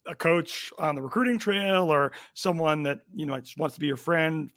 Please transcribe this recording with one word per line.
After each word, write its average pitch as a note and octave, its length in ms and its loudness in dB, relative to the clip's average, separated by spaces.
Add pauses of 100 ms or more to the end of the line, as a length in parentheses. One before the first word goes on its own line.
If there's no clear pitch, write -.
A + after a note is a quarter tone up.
a E3+ 80 -10
coach - 640 0
on D#3 160 0
the C#3 80 -6
recruiting A#3+ 360 0
trail G3 520 2
or C#3+ 220 4 (220)
someone D#3+ 480 0
that, C#3+ 180 -2 (140)
you D#3 100 -6
know, C3+ 160 -4
just - 180 -18
wants D3+ 160 -2
to - 60 -16
be D3+ 60 -2
your C3+ 100 0
friend, D#3+ 600 0